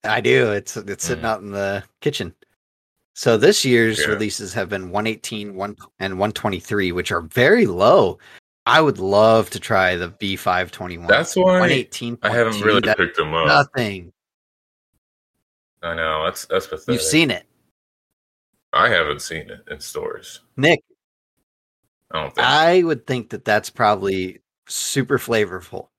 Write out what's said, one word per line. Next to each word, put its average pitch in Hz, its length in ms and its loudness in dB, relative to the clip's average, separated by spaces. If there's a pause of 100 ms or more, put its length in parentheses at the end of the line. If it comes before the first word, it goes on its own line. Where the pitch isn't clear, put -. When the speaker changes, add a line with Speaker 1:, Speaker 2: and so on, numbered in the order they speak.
Speaker 1:
I 110 160 -2
do. 123 320 2
It's, 101 240 -6
it's 98 280 -10
sitting 85 200 -6
Speaker 2:
Mm. 113 40 -2
Speaker 1:
out 110 140 -4
in 101 100 -14
the 98 320 -6 (160)
kitchen. 107 340 -6 (800)
So 117 220 2
this 147 280 4
year's 117 360 2
Speaker 2:
Yeah. 76 60 0
Speaker 1:
releases 101 480 -4
have 101 160 -4
been 92 200 -8
one 104 160 -2
eighteen, 104 480 -8
one, 101 220 -8 (240)
and 95 180 -6
one 104 140 0
twenty-three, 98 600 -4
which 87 200 -4
are 87 80 -2
very 139 460 4
low. 101 520 4 (460)
I 139 160 4
would 151 180 2
love 104 520 4
to - 100 -10
try 92 360 0
the 87 120 -6
B 95 260 -6
five 90 380 -2
twenty-one. 87 360 -12
Speaker 2:
That's 143 280 2
why 185 60 2
I 185 140 6
haven't 180 40 4
Speaker 1:
one 180 120 2
eighteen 120 440 -6
point 113 380 0
two, 104 100 -4
Speaker 2:
really 104 160 4
Speaker 1:
that 107 160 2
Speaker 2:
picked 87 220 0
them 78 160 -2
up. 82 120 2
Speaker 1:
nothing. 110 680 0 (1700)
Speaker 2:
I 85 120 -8
know. 80 300 -4
That's, - 220 -6
that's - 200 -2
pathetic. - 280 -6
Speaker 1:
You've - 80 -4
seen 147 280 2
it. 90 160 -8 (1300)
Speaker 2:
I 101 160 4
haven't 78 320 0
seen 80 300 -12
it - 100 -16 (100)
in 73 100 -12
stores. - 600 -12 (160)
Speaker 1:
Nick. 151 240 2 (1300)
Speaker 2:
I 80 120 -4
don't 73 120 -10
think. - 120 0
Speaker 1:
I 165 360 4
would 156 240 -2
think 123 240 -4
that 104 140 -12
that's 107 240 0
probably 98 720 0 (260)
super - 520 -2
flavorful 101 680 -4 (100)